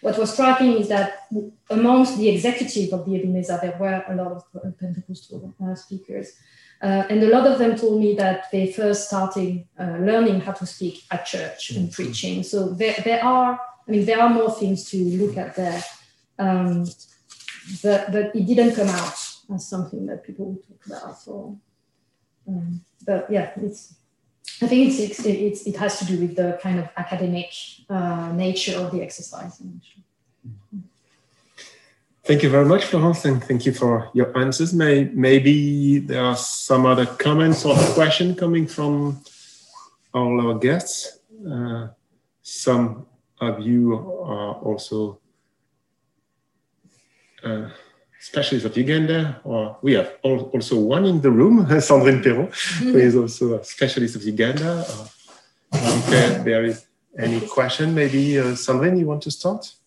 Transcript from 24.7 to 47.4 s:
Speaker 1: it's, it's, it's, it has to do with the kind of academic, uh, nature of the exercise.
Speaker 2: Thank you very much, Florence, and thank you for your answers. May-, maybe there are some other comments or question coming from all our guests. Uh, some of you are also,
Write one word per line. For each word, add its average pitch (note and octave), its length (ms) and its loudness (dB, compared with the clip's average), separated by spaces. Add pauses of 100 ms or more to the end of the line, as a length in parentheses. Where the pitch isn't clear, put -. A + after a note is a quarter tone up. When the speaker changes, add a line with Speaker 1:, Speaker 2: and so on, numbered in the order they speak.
Speaker 1:
it's, - 100 -2
it's, G#3 260 -6
it's, G3+ 420 -2
it G3 100 -6
has G3+ 220 -4
to F#3+ 60 -8
do F3 140 -2
with F3 160 -2
the F3 260 -2
kind F3+ 180 -2
of D#3+ 80 -8 (100)
academic, F3 540 -6 (380)
uh, F3 440 -4
nature F#3 440 -2
of F3+ 140 -6
the F3+ 100 -4
exercise. - 600 -14 (2500)
Speaker 2:
Thank C#3+ 200 4
you C#3+ 60 4
very C#3+ 160 6
much, F#3 200 4
Florence, E3 400 2
and C3 180 2
thank B2 220 -2
you C3 80 2
for A#2 400 0
your B2 240 0
answers. C3+ 360 0
May-, D3 400 4
maybe C#3+ 840 4
there C3 240 -2
are B2 140 2
some - 480 0
other B2+ 200 4
comments D#3 600 2
or C#3+ 100 4 (180)
question E3+ 420 2
coming E3+ 300 0
from C#3+ 560 -4 (920)
all B2 340 0
our A2+ 100 -2
guests. - 640 -2 (300)
Uh, A#2+ 380 -8 (540)
some A#2+ 640 -2 (360)
of A2+ 180 -4
you A#2 340 2 (300)
are G#2 320 -8
also, G#2+ 640 -6 (2250)